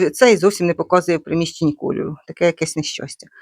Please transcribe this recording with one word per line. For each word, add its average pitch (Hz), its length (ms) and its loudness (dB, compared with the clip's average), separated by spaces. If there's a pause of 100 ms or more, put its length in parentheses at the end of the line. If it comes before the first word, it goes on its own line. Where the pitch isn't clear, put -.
(120)
цей 240 240 6
зовсім 175 300 0
не 170 80 2
показує 175 440 0
в 160 40 -8
приміщенні 160 500 -2
кольору, - 440 -4 (100)
таке 175 200 -2
якесь 165 300 -2
нещастя. - 500 -10 (160)